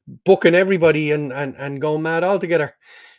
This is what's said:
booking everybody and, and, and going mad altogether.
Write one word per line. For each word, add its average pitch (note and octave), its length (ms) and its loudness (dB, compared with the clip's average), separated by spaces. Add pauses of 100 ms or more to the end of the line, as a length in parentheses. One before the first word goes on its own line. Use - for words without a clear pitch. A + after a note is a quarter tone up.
(260)
booking F3 300 4
everybody D#3+ 560 2
and, D3+ 200 -2
and, C3+ 260 -6
and C#3 220 -8
going D#3 220 -2
mad E3 220 -2
altogether. F3 520 0 (440)